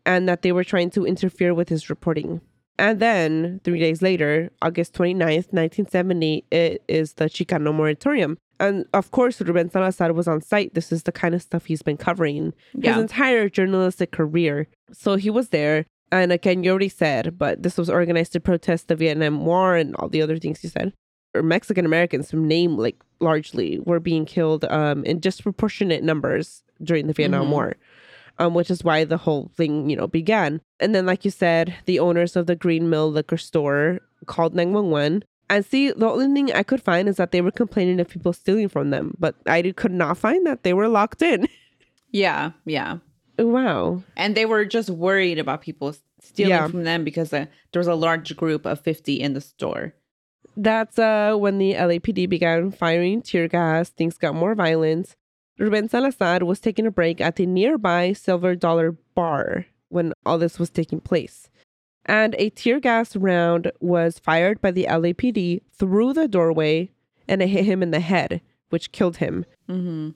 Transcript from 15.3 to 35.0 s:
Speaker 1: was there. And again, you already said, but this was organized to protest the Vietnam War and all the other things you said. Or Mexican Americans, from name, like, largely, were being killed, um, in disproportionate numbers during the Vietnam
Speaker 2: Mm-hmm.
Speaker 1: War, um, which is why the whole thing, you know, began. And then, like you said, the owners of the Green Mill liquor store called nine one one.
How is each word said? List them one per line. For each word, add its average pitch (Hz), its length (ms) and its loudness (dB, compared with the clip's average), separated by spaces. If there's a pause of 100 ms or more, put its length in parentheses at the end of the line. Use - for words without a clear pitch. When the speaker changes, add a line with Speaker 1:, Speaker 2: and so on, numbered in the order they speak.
Speaker 1:
was 233 180 0
there. 151 380 0 (260)
And 180 200 4
again, 180 320 0
you 202 60 4
already 190 180 2
said, 156 500 -2
but 127 240 -2
this - 160 -2
was 170 100 -2
organized 170 440 0
to 170 80 -2
protest 170 480 -2
the 165 80 0
Vietnam 156 480 0
War 180 320 2
and 160 200 0
all - 120 -6
the 156 140 0
other 160 160 -2
things 160 260 -6
you 170 60 -10
said. - 220 -4 (420)
Or - 80 0
Mexican 165 440 0
Americans, 160 440 0
from 156 180 0
name, 165 280 2
like, 113 200 -2 (240)
largely, 151 640 -2
were 170 160 0
being 165 240 0
killed, 156 400 0
um, 147 400 0
in 165 160 -2
disproportionate 190 840 -2
numbers 151 600 -2 (180)
during 151 240 0
the 156 60 0
Vietnam 143 320 2
Speaker 2:
Mm-hmm. 139 80 0
Speaker 1:
War, 139 240 -2 (640)
um, 170 140 2
which 175 160 0
is 180 120 -2
why 160 220 4
the 160 140 -2
whole 147 380 -2
thing, 151 320 0
you 151 60 0
know, - 140 -4
began. 165 520 0 (200)
And 214 140 2
then, 185 120 2
like 185 180 -2
you 196 60 2
said, 170 440 2 (100)
the 175 160 2
owners 170 340 2
of 175 120 0
the 175 100 0
Green 165 340 0
Mill 156 220 2
liquor 156 240 -2
store 151 640 0 (260)
called 165 300 0
nine 175 160 2
one 202 180 0
one. 151 320 0 (260)